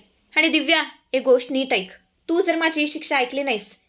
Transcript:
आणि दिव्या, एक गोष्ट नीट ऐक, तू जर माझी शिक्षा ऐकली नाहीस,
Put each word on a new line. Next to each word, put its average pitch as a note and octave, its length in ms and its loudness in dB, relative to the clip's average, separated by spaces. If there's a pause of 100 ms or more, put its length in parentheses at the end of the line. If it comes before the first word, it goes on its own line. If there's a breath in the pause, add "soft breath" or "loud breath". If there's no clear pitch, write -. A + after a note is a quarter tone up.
(360)
आणि D#4 120 2
दिव्या, D#4 340 0 (300)
एक C4 100 -2
गोष्ट C4 300 2
नीट C4 220 -2
ऐक, G#3+ 160 -4 (380)
तू E4+ 120 2
जर E4+ 160 2
माझी D#4+ 300 0
शिक्षा - 300 0
ऐकली C4+ 260 -2
नाहीस, B3 360 -2 (100)